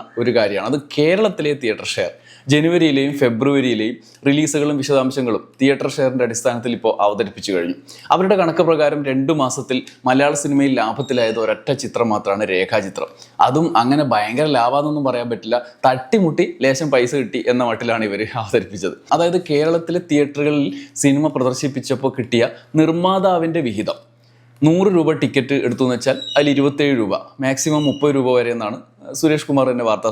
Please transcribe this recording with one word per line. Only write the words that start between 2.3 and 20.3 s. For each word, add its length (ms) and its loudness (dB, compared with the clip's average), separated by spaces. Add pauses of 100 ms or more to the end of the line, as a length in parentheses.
ജനുവരിയിലെയും 680 2
ഫെബ്രുവരിയിലെയും 760 0 (300)
റിലീസുകളും 540 0
വിശദാംശങ്ങളും 640 0 (180)
തിയേറ്റർ 340 2
ഷെയറിൻ്റെ 320 0
അടിസ്ഥാനത്തിൽ 520 -2
ഇപ്പോൾ 140 0 (120)
അവതരിപ്പിച്ചു 500 -2
കഴിഞ്ഞു. 220 -2 (380)
അവരുടെ 260 2
കണക്ക് 280 2
പ്രകാരം 320 2 (100)
രണ്ടു 300 0
മാസത്തിൽ 380 -2 (300)
മലയാള 340 2
സിനിമയിൽ 380 2
ലാഭത്തിലായത് 640 -2
ഒരൊറ്റ 260 -2 (120)
ചിത്രം 300 -2
മാത്രമാണ്, 400 -2
രേഖാചിത്രം. 580 -2 (380)
അതും 180 2 (160)
അങ്ങനെ 320 2
ഭയങ്കര 320 0 (100)
ലാഭമെന്നൊന്നും 520 0
പറയാൻ 240 -2
പറ്റില്ല, 260 -2 (300)
തട്ടിമുട്ടി 580 0 (180)
ലേശം 300 0
പൈസ 280 2
കിട്ടി 200 -6 (100)
എന്ന 180 0
മട്ടിലാണ് 400 -2
ഇവർ 120 -4 (200)
അവതരിപ്പിച്ചത്. 540 -4 (200)
അതായത് 220 2 (120)
കേരളത്തിലെ 600 0
തിയേറ്ററുകളിൽ 560 0 (380)